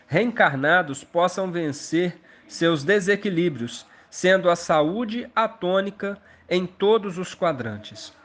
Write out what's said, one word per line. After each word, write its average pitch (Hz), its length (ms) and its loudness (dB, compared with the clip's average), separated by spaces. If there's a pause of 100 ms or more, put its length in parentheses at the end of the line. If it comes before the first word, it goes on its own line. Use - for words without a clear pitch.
reencarnados 160 960 2
possam 180 480 -2
vencer 165 680 -4 (280)
seus 165 360 0
desequilíbrios, 175 1000 0 (240)
sendo 180 400 2
a 175 60 4
saúde 202 800 -2
a 220 120 2
tônica 196 680 -4 (320)
em 185 160 0
todos 196 520 0
os 180 180 -8
quadrantes. 113 800 -6 (120)